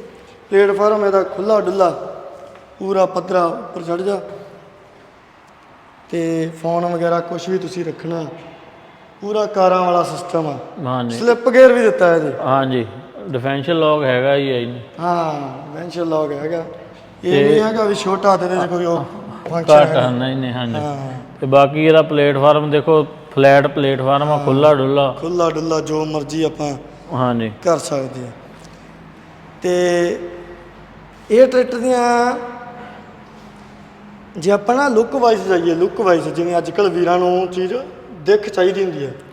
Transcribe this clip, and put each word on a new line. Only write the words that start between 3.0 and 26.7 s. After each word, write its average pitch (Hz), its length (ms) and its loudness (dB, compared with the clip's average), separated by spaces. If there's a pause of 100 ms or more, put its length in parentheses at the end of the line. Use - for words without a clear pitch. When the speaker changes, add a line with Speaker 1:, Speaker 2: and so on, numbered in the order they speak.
Speaker 1:
ਪੱਧਰਾ, 180 380 -2
ਉੱਪਰ - 380 -8
ਚੜ੍ਹ 175 200 -6
ਜਾ। 196 180 -4 (1900)
ਤੇ 165 400 -4 (120)
ਫੋਨ 170 240 0
ਵਗੈਰਾ 170 340 0
ਕੁਛ 170 280 -8
ਵੀ 190 100 0
ਤੁਸੀਂ 175 260 -6
ਰੱਖਣਾ, 160 420 -8 (920)
ਪੂਰਾ 208 260 -2
ਕਾਰਾਂ 185 340 2
ਵਾਲਾ 175 220 0
ਸਿਸਟਮ 156 440 -6
ਆ। 135 120 -8 (260)
Speaker 2:
ਹਾਂਜੀ। 123 340 -4
Speaker 1:
ਸਲਿੱਪ 233 300 2
ਗੇਅਰ 254 240 8
ਵੀ 240 100 2
ਦਿੱਤਾ 175 340 4
ਇਹਦੇ। 151 240 -2
Speaker 2:
ਹਾਂਜੀ, 131 460 0 (440)
ਡਿਫਰੈਂਸ਼ੀਅਲ 139 480 -2
ਲੌਕ 151 240 2
ਹੈਗਾ 131 320 2
ਹੀ 139 180 0
ਹੈ 123 80 -2
ਜੀ। 120 200 -8 (200)
Speaker 1:
ਹਾਂ, 170 320 -2 (340)
ਡਿਫਰੈਂਸ਼ੀਅਲ 165 420 -8
ਲੌਕ 156 240 -2
ਹੈਗਾ। 160 320 -6 (600)
ਇਹ 143 200 4
Speaker 2:
ਤੇ 147 60 6
Speaker 1:
ਨਹੀਂ - 120 6
ਹੈਗਾ 220 220 0
ਵੀ 202 100 0
ਛੋਟਾ 190 420 2
ਤੇ 180 80 -2
ਇਹਦੇ 180 120 -2
'ਚ 175 140 -2
ਕੋਈ 175 140 -2
ਉਹ 170 200 -2 (460)
ਫੰਕਸ਼ਨ 165 240 4
Speaker 2:
ਘੱਟ, 151 140 8
Speaker 1:
ਹੈਗਾ। 147 120 0
Speaker 2:
ਹਾਂ, 127 120 0
ਨਹੀਂ, 131 240 -4
ਨਹੀਂ, 127 160 -6
ਹਾਂਜੀ। 120 220 -6
Speaker 1:
ਹਾਂ। 147 220 -4 (440)
Speaker 2:
ਤੇ 139 60 -6
ਬਾਕੀ 139 380 4
ਇਹਦਾ 160 180 6
ਪਲੇਟਫਾਰਮ 147 680 2
ਦੇਖੋ, 151 360 2 (280)
ਫਲੈਟ 139 320 6
ਪਲੇਟਫਾਰਮ 139 640 0
ਆ, 151 60 2
Speaker 1:
ਹਾਂ। 147 80 -2
Speaker 2:
ਖੁੱਲ੍ਹਾ 143 300 6
ਡੁੱਲ੍ਹਾ। 135 460 0
Speaker 1:
ਖੁੱਲ੍ਹਾ 170 300 -2
ਡੁੱਲ੍ਹਾ 160 300 -2
ਜੋ 156 240 -4
ਮਰਜ਼ੀ 156 380 -6
ਆਪਾਂ 147 340 -4 (360)